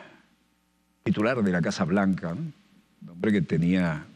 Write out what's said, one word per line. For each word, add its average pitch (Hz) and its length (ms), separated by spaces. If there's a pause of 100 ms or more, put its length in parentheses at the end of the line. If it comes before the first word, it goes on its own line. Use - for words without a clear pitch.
(1040)
titular 117 400
de 98 100
la 87 100
Casa 98 240
Blanca, 90 480
¿no? 127 80 (640)
Un - 40
hombre 92 240
que 101 80
tenía 85 640 (120)